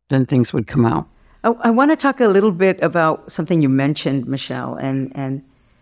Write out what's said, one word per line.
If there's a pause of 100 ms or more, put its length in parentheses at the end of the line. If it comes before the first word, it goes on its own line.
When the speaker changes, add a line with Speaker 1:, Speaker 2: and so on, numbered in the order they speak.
Speaker 1:
then
things
would
come
out. (360)
Speaker 2:
I,
I
wanna
talk
a
little
bit
about
something
you
mentioned,
Michelle,
and,
and (380)